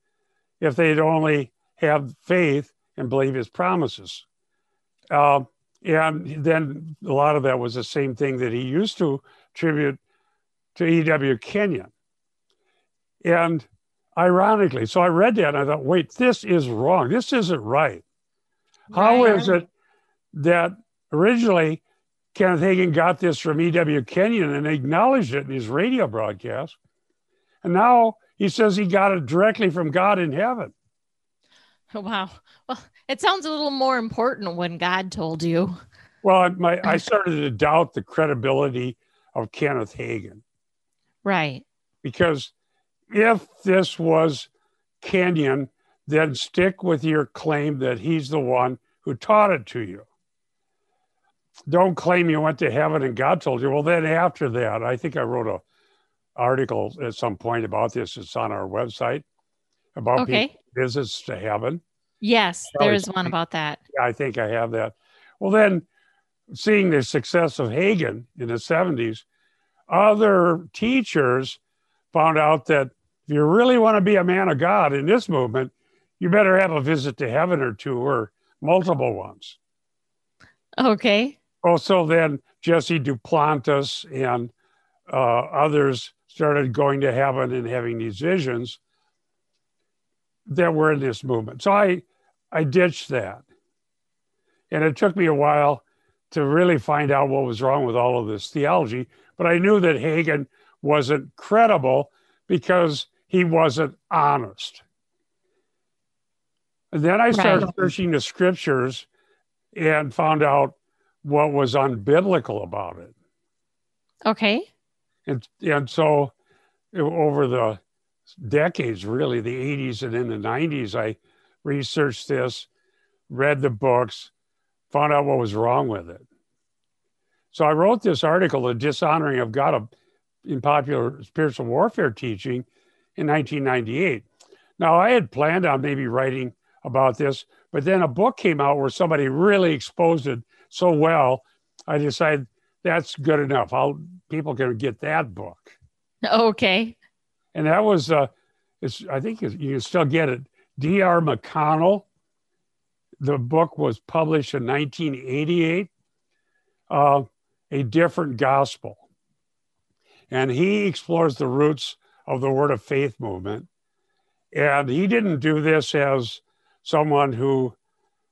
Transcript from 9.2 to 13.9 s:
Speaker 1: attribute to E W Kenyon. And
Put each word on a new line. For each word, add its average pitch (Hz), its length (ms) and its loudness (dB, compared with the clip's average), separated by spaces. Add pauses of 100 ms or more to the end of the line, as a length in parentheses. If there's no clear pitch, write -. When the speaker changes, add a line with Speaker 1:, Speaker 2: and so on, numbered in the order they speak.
Speaker 1:
attribute 147 420 -2 (760)
to - 80 -4
E 165 180 4
W 139 360 2
Kenyon. 202 560 -4 (1300)
And 170 420 0 (520)